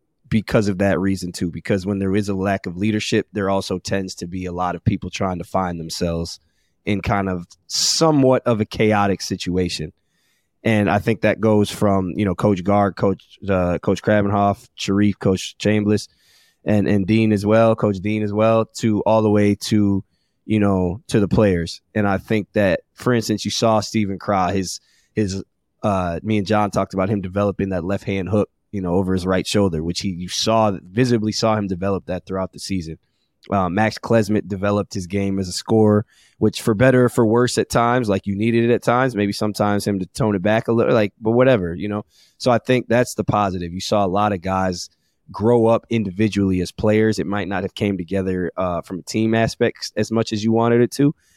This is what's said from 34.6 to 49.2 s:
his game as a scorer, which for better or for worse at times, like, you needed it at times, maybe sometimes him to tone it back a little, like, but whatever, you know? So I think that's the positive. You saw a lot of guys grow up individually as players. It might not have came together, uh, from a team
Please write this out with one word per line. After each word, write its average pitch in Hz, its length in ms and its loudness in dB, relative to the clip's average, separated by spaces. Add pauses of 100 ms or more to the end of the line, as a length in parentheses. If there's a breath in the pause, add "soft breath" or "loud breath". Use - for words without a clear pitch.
his 92 140 -8
game 98 320 -2
as 95 80 -4
a 90 60 -10
scorer, 107 520 4 (340 soft breath)
which 107 220 0
for 113 140 0
better 127 300 6
or 120 40 4
for 120 160 2
worse 117 340 2
at 104 120 -2
times, 120 380 2
like, 95 180 0
you 101 80 -4
needed 117 340 2
it 120 60 4
at 120 80 -2
times, 123 320 0
maybe 101 180 0
sometimes 104 540 -2
him 101 140 -2
to 90 60 -6
tone 107 280 -2
it 92 80 -2
back 107 240 0
a 117 60 0
little, 117 200 2
like, 107 280 2
but 110 100 0
whatever, 117 440 2
you 92 140 -6
know? 104 160 -6 (340 soft breath)
So 131 120 0
I 117 80 4
think 123 300 0
that's 120 260 0
the 110 100 -4
positive. 92 480 -2
You 92 80 -8
saw 104 240 0
a 95 40 0
lot 101 240 0
of 90 100 -4
guys 95 480 -4 (400)
grow 113 360 4
up 113 240 2
individually 98 720 0
as 87 120 -4
players. 107 460 2
It 80 80 -4
might 98 220 -4
not 95 140 -4
have 95 120 -8
came 101 220 -2
together, 92 600 -4
uh, 90 260 -4
from 92 160 -10
a 82 40 -12
team 110 300 -2